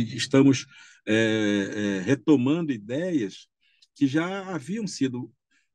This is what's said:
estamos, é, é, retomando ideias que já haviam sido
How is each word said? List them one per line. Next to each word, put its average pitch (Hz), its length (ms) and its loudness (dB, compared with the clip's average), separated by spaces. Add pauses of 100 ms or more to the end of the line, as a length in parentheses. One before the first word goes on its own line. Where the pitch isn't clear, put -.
(160)
estamos, 135 500 4 (400)
é, 104 80 2 (600)
é, 101 260 -2
retomando 139 720 2
ideias 120 760 -6 (460)
que 143 120 2
já 185 480 -2
haviam 180 320 -6
sido 127 460 -6 (420)